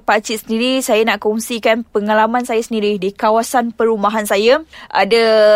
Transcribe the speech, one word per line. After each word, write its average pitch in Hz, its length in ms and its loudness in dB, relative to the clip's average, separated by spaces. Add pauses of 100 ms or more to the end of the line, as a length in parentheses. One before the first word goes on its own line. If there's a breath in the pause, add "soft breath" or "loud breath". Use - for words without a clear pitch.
pakcik 214 400 -2
sendiri, 247 400 -2
saya 226 240 0
nak 202 160 -4
kongsikan 226 640 -2
pengalaman 220 560 0
saya 226 160 -2
sendiri 208 400 -4
di 196 160 -6
kawasan 233 560 0
perumahan 214 560 -2
saya. 226 320 2 (320 loud breath)
Ada, 202 320 2 (320)